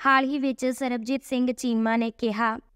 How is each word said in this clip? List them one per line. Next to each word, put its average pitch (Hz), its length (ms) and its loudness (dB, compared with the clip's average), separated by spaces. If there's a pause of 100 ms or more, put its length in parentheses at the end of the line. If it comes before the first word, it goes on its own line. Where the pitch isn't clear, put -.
ਹਾਲ 269 200 6
ਹੀ 277 140 -2
ਵਿੱਚ 262 260 -2
ਸਰਬਜੀਤ 254 580 -2
ਸਿੰਘ 254 280 0
ਚੀਮਾ 226 440 0
ਨੇ 233 160 0
ਕਿਹਾ 226 480 -2 (160)